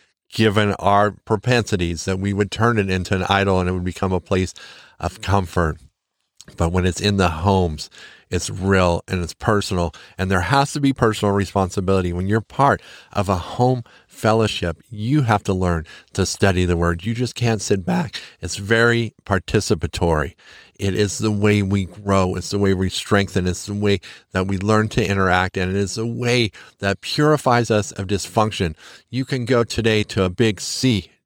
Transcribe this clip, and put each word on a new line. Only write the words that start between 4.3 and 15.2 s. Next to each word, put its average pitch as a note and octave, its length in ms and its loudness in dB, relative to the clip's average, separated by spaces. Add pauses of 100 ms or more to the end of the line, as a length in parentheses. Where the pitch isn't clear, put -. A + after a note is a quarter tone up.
of - 220 -8
comfort. F2+ 580 0 (800)
But E2+ 160 0
when F2+ 140 2
it's F2+ 140 -2
in G2+ 160 0
the F#2 120 4
homes, E2+ 640 0 (380)
it's F2+ 220 -4
real F#2 580 2
and F#2 140 -4
it's E2 120 -8
personal. F#2+ 580 -2 (260)
And F#2+ 120 -2
there F#2 120 2
has C#3 300 0
to D3 80 -6
be C#3 120 2
personal G#2 420 2
responsibility. F#2+ 800 0
When F2+ 160 -4
you're A2 120 2
part C3+ 420 0 (300)
of F#2 160 -2
a F#2+ 80 2
home B2 460 0 (240)
fellowship, G#2+ 840 0
you A#2 320 0